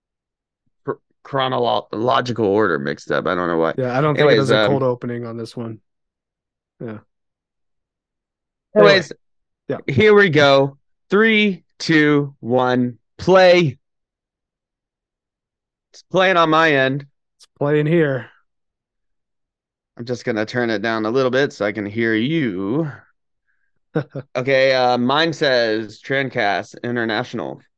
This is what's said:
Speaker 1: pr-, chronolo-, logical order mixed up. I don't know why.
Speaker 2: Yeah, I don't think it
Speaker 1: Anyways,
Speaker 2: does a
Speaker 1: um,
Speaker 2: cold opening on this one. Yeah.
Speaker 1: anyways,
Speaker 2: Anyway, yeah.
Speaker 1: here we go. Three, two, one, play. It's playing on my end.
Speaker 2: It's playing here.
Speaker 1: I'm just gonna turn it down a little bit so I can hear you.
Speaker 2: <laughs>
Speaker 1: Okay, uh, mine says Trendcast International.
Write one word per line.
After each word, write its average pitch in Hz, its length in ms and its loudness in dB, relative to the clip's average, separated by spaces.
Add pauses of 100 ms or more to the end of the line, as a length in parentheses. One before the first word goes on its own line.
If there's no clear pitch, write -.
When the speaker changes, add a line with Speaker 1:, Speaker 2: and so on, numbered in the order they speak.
(840)
Speaker 1:
pr-, 143 80 -8 (320)
chronolo-, 127 680 -4
logical 123 520 -2
order 98 320 2
mixed 71 340 -8
up. 71 140 -2
I 82 80 -2
don't 90 140 -4
know 85 100 -2
why. 82 200 0
Speaker 2:
Yeah, 127 200 -4
I 139 40 0
don't 151 140 0
think 147 100 2
it 139 80 4
Speaker 1:
Anyways, 131 160 0
Speaker 2:
does - 20 4
a 107 140 2
Speaker 1:
um, 104 60 0
Speaker 2:
cold 135 120 0
opening 120 420 -6
on 117 120 -12
this 113 200 -12
one. 113 220 -12 (1000)
Yeah. 107 200 -14 (1800)
Speaker 1:
anyways, 196 360 4
Speaker 2:
Anyway, - 40 -14 (720)
yeah. 143 60 -6
Speaker 1:
here 214 200 4
we 202 160 4
go. 139 480 4 (320)
Three, 208 540 2 (160)
two, 147 600 2
one, 123 560 0 (200)
play. 180 600 4 (2250)
It's - 100 -20
playing 185 340 2
on 165 120 4
my 160 240 4
end. 135 320 0 (320)
Speaker 2:
It's - 100 -20 (100)
playing 151 280 0
here. 147 440 0 (1700)
Speaker 1:
I'm 120 80 -12
just 120 200 -8
gonna 110 200 -2
turn 120 240 -4
it 104 120 -2
down 113 240 -4
a 110 60 -2
little 131 200 0
bit 135 220 0
so 101 120 -4
I 107 60 -2
can 101 140 -8
hear 113 300 -2
you. 127 760 -4 (1040)
Speaker 2:
<laughs> 156 80 -4 (360)
Speaker 1:
Okay, 135 360 2
uh, 123 240 2
mine 143 360 0
says 113 680 -2
Trendcast 120 800 -4
International. 113 800 -6 (160)